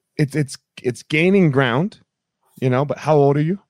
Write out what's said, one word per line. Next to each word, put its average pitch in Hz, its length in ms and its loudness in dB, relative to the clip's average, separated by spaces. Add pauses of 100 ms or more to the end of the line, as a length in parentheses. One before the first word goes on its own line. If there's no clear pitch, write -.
(180)
it's, 139 180 -2
it's, 143 220 -4 (240)
it's - 220 -8
gaining 175 480 2
ground, 135 480 -2 (600)
you 131 120 -2
know, 127 120 0
but 143 140 -6
how 156 180 0
old 143 220 4
are 151 40 0
you? 175 180 -4 (100)